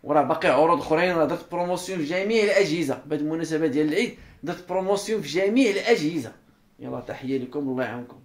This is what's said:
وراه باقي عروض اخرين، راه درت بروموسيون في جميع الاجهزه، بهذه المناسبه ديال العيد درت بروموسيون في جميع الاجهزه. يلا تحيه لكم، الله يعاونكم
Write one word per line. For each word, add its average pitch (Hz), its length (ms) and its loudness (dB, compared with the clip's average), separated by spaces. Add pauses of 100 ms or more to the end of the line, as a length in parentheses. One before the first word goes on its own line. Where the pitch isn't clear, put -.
وراه 147 180 4
باقي 156 280 2
عروض 151 300 4
اخرين، 170 360 2
راه 156 100 4
درت - 260 -6
بروموسيون 175 480 -4
في 147 60 -2
جميع 196 380 0
الاجهزه، 175 640 2
بهذه 147 140 -2
المناسبه 160 480 0
ديال 151 200 2
العيد 190 300 -2 (260)
درت 165 260 -8
بروموسيون 190 520 0
في 147 60 -8
جميع 196 440 2
الاجهزه. 170 640 0 (460)
يلا 127 200 -10
تحيه 131 380 -6
لكم، 123 220 -6
الله 131 240 -2
يعاونكم 120 420 -8